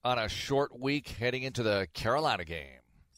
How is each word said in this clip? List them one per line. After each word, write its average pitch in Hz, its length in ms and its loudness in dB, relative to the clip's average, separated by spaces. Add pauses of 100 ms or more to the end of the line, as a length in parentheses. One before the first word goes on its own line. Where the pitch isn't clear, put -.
on 123 140 2
a 110 100 0
short 139 520 0
week 139 300 0
heading 123 340 -2
into 131 180 -4
the 101 320 2
Carolina 123 500 2
game? 78 260 -8 (480)